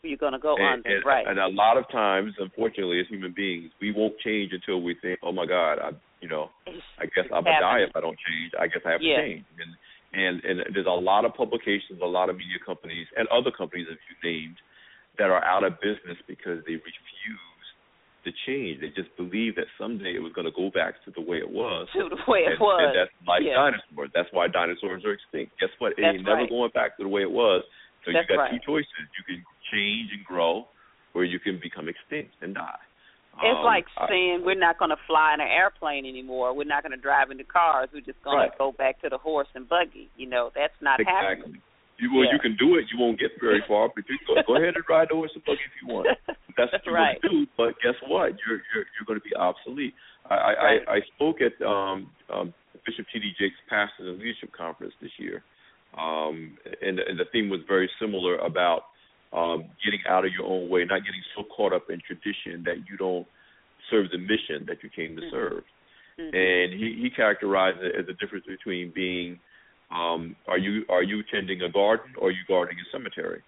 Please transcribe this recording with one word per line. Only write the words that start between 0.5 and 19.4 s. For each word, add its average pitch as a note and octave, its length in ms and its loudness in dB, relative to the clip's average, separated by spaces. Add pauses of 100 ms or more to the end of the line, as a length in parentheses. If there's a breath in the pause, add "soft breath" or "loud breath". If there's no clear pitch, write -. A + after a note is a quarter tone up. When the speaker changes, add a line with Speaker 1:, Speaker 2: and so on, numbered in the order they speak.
Speaker 2:
And, B2 260 2
Speaker 1:
under, G2+ 140 2
Speaker 2:
and, - 80 -2
Speaker 1:
right. B2+ 200 4
Speaker 2:
and G2 120 -2
a F#2+ 100 2
lot G#2+ 300 6
of B2 120 -2
times, G2+ 480 0
unfortunately, F#2+ 600 -2
as E2+ 80 -4
human F#2+ 240 -10
beings, E2+ 380 -6 (100)
we G#2 140 -2
won't G#2+ 240 0
change G#2 340 -4
until F#2 300 -4
we F2 180 -4
think, F2+ 220 -6
"Oh E2+ 100 -4
my F2+ 140 -2
God, E2 320 2
I, D#2 120 -6 (300)
you - 80 -16
know, D#2 220 -6 (160)
Speaker 1:
It's, F3+ 160 -14 (160)
Speaker 2:
I E2+ 80 -6
guess F2+ 200 -2
Speaker 1:
it's - 80 -8
Speaker 2:
I'm - 120 2
gonna D#3 120 4
die G#2+ 280 4
Speaker 1:
happening. - 40 -10
Speaker 2:
if - 60 -8
I D#2+ 60 0
don't E2 160 -4
change. D#2+ 400 -8
I E2+ 80 0
guess E2+ 180 -4
I E2 60 -2
have E2+ 120 0
Speaker 1:
Yeah. D3+ 140 2
Speaker 2:
to D3+ 60 2
change." A2+ 220 -8 (140)
And, E2+ 140 -14 (420 soft breath)
and, F#2 320 0
and F2+ 280 -2
there's F#2 120 0
a F2+ 80 4
lot F#2+ 300 4
of A#2 100 2
publications, G#2+ 680 -2
a F2+ 40 0
lot F2+ 240 2
of F#2 60 -4
media F2+ 280 -10
companies, E2 420 -10 (100)
and A2+ 180 0
other B2+ 160 2
companies F2 400 -8
that D#2+ 80 -14
you - 240 -20
named E2 320 -6 (640 soft breath)
that G#2 120 4
are F2 120 6
out F#2+ 220 4
of F2 160 0
business G2 380 -6 (100)
because E2+ 380 -8
they E2 120 -6
refuse - 840 -16 (600)
to E2+ 60 -6 (160)
change. A#2 340 -4
They D#2 140 -8
just F2+ 220 -8
believe F#2+ 400 -2